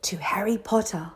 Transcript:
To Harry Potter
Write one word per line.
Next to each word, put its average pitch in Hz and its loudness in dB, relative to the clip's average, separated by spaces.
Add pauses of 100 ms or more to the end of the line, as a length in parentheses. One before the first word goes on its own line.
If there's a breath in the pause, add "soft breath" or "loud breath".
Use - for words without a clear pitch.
To - -4
Harry 202 0
Potter 220 0